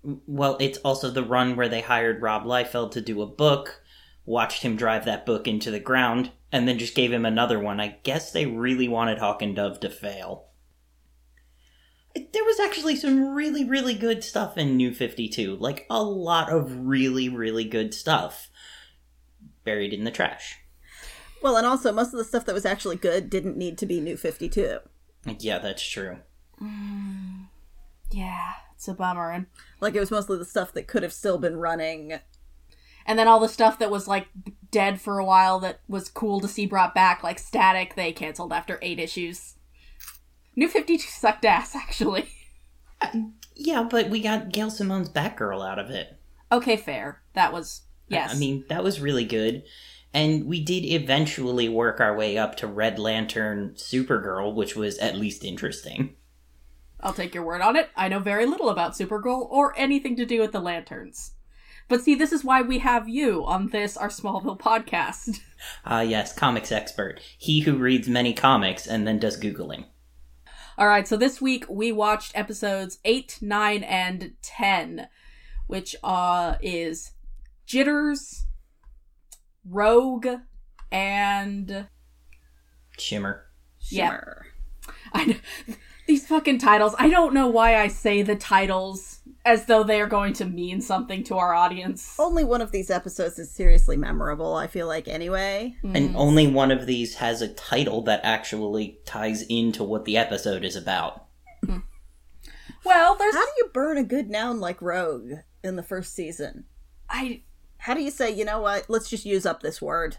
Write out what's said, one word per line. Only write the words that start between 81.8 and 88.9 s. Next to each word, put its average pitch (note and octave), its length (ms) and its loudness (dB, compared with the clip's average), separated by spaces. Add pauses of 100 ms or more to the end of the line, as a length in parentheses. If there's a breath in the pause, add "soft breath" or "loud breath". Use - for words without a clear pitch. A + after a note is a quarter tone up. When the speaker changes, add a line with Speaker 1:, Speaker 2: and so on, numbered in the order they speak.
Speaker 1:
Shimmer. G2+ 500 -6 (440)
Speaker 3:
Yeah. F3 200 0
Speaker 2:
Shimmer. - 360 -12 (680 loud breath)
Speaker 3:
I D#4 120 2
know. A#3 120 4 (720 loud breath)
These C#4+ 220 4
fucking D#4 300 4
titles. G#3+ 380 6
I C#4+ 140 6
don't E4 240 6
know C4+ 140 6
why A3+ 280 8
I G#3 120 4
say G3+ 340 2
the G#3 140 2
titles F#3+ 840 0 (240)